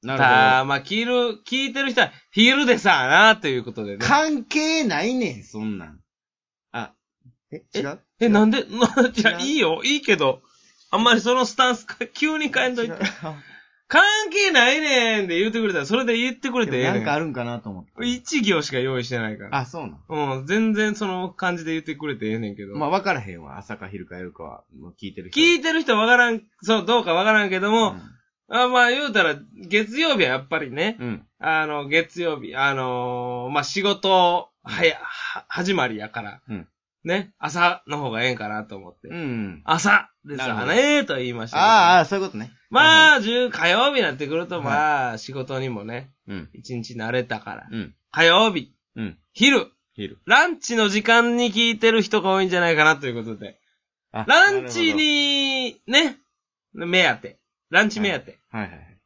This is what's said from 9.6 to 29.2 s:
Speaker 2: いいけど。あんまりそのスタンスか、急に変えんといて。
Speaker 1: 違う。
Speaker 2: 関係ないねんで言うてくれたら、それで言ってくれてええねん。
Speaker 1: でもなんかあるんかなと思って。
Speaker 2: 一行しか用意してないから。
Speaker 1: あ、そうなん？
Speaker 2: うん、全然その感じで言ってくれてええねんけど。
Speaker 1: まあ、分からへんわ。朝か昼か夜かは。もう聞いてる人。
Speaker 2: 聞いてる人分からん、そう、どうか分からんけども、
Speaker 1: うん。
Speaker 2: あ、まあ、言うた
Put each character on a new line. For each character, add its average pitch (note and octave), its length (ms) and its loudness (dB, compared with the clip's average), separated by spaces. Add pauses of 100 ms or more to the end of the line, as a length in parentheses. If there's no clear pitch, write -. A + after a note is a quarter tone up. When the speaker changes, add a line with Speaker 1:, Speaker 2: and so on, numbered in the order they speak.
Speaker 2:
い C#4 140 0
い - 40 -4
け G#3+ 140 2
ど。 C3+ 260 0 (520)
あ G3 40 2
ん A3+ 60 2
ま A#3 100 6
り A3+ 80 2
そ A#3+ 120 2
の B3+ 120 2
ス - 80 -10
タ B3+ 160 2
ン A#3+ 60 0
ス - 100 -18
か、 - 200 -8
急 D#4 300 -4
に D4+ 120 -4
変 B3+ 160 -2
え B3+ 40 0
ん B3 80 -4
と A#3 80 -4
い - 60 -8
て。 - 20 -10
Speaker 1:
違 D#3+ 40 -12
う。 - 40 -8 (880)
Speaker 2:
関 E4 140 6 (280)
係 G4 200 2
な B3+ 220 6
い D4+ 80 0
ね A#3+ 420 2
ん F#3+ 40 -4
で E3+ 120 -2
言 G#3 100 2
う A3 40 -4
て A3+ 80 -2
く A3 60 0
れ G3+ 60 -2
た E3 80 -2
ら、 C#3 60 -6
そ G3+ 100 0
れ C4 80 0
で A#3 140 0
言 B3 140 -2
っ A#3+ 40 -12
て C4+ 140 -8
く B3 80 -2
れ A3+ 80 0
て C#3 100 -2
え B2 40 0
え - 40 2
ね C3 60 0
ん。 - 40 0
Speaker 1:
で - 40 0
も - 0 -
な A3 40 -4
ん - 40 -6
か D3 80 0
あ D3+ 40 -2
る E3 80 -4
ん D3+ 60 -8
か A#2+ 120 -6
な A#2+ 160 -8
と A2 100 -14
思 F#2 120 -12
っ - 20 -18
て。 - 60 -20 (140)
Speaker 2:
一 B3 380 -4
行 F#3+ 180 2
し D3+ 100 -6
か C3+ 80 -4
用 C3 200 -4
意 B2 60 -6
し A#2+ 40 -12
て B2 100 -6
な A2 120 -6
い G#2 80 -10
か G2+ 60 -16
ら。 G2+ 120 -8
Speaker 1:
あ、 C3 80 -2
そ D#3 200 -12
う - 20 -12
な E2 80 -14
ん？ C#3 460 -6
Speaker 2:
う - 20 -12
ん、 C#3 40 -14
全 A3 280 0
然 G#3 220 -2
そ G#3+ 100 -6
の F#3 240 -6
感 F3+ 260 -4
じ E3 80 -10
で D#3+ 80 -6
言 D#3+ 100 -6
っ - 20 -18
て D#3 100 -10
く D3 140 -10
れ C3+ 80 -6
て A2+ 100 -8
え G#2+ 60 -2
え A2 80 -4
ね A2 100 -8
ん G2 60 -14
け G2+ 100 -14
ど。 G2 100 -16
Speaker 1:
ま D3 100 -4
あ、 D3 40 -2
分 F#3+ 120 -2
か G3 100 -2
ら C#3 80 -4
へ G2 120 -12
ん E2+ 120 -16
わ。 C#2 120 -18
朝 G#2 200 -14
か F#2+ 120 -16
昼 G2 160 -12
か F2 120 -18
夜 F2+ 160 -12
か - 100 -18
は。 C#2 220 -18 (140)
も F2 100 -20
う F2 120 -20
聞 G2 100 -12
い - 40 -20
て - 80 -14
る - 80 -16
人。 D4 100 -2
Speaker 2:
聞 E4+ 140 6
い C#4 80 -2
て D#4+ 100 -2
る D#4+ 80 0
人 B3 160 0
分 G#3+ 100 2
か A#3+ 100 6
ら A#3+ 160 4
ん、 A3+ 100 -6 (200)
そ G#3 200 0
う、 - 20 -8
ど A3+ 180 0
う - 20 -6
か E3 100 0
分 F3+ 100 0
か A3 80 2
ら G#3+ 140 2
ん - 20 -2
け F#3 120 -2
ど G3+ 100 -2
も、 A3 220 2
Speaker 1:
う - 20 -10
ん。 F2+ 80 -16 (520)
Speaker 2:
あ、 B3 140 2
ま B3 160 4
あ、 A#3+ 60 4
言 C#4+ 160 -2
う B3+ 80 -6
た G#3 80 4